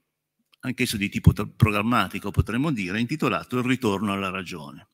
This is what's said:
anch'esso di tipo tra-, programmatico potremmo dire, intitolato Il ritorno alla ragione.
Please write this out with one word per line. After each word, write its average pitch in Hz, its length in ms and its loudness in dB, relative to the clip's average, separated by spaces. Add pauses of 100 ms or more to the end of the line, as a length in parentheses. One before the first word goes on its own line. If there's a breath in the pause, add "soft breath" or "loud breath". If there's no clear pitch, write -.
(600)
anch'esso 123 360 -2
di 98 140 0
tipo - 240 4
tra-, 107 120 -2
programmatico 104 840 2
potremmo 117 400 0
dire, 101 280 -2
intitolato 120 600 -2
Il 120 60 0
ritorno 107 500 0
alla 98 160 -2
ragione. 85 640 -10